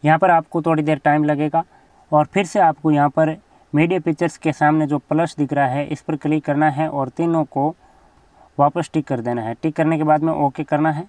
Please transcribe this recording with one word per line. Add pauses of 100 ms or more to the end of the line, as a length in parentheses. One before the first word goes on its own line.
यहाँ
पर
आपको
थोड़ी
देर
टाइम
लगेगा (480)
और
फिर
से
आपको
यहाँ
पर (380)
मीडिया
पिक्चर्स
के
सामने
जो
प्लस
दिख
रहा
है
इस
पर
क्लिक
करना
है
और
तीनों
को (880)
वापस
टिक
कर
देना
है।
टिक
करने
के
बाद
में
ओके
करना
है